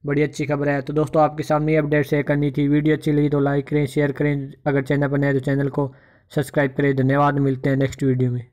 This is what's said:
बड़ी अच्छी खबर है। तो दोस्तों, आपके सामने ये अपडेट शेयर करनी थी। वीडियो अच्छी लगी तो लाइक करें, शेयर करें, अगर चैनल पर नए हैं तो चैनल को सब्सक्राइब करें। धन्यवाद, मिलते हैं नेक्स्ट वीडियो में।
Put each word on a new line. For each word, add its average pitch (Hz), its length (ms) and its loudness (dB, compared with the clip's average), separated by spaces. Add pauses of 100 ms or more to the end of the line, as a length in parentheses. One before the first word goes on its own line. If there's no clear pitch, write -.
बड़ी 143 160 0
अच्छी 151 240 -2
खबर 143 240 -2
है। 139 120 -2
तो 143 120 -8
दोस्तों, 151 300 0
आपके 151 200 -2
सामने 151 280 0
ये 156 60 4
अपडेट 147 280 0
शेयर 147 180 -2
करनी 147 280 0
थी। 143 160 0
वीडियो 147 280 2
अच्छी 151 160 -2
लगी 147 180 2
तो 143 100 0
लाइक 139 280 0
करें, 147 180 0
शेयर 143 260 0
करें, 143 420 -2 (120)
अगर 139 160 0
चैनल 139 260 0
पर 139 100 -2
नए 139 100 0
हैं 139 80 0
तो 135 40 2
चैनल 139 300 -2
को 135 240 -4 (420)
सब्सक्राइब 139 420 -2
करें। 143 180 2
धन्यवाद, 139 440 2
मिलते 135 300 0
हैं 135 80 2
नेक्स्ट 135 260 -2
वीडियो 127 280 2
में। 120 220 -6